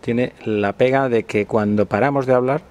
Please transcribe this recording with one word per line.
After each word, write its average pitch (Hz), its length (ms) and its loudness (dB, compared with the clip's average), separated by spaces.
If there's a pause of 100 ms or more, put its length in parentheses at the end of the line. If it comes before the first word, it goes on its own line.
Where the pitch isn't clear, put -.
tiene 123 320 -4 (120)
la 104 280 -2
pega 131 360 2
de 117 140 2
que 104 240 -2
cuando 104 400 0
paramos 131 400 0
de 131 80 2
hablar 127 360 0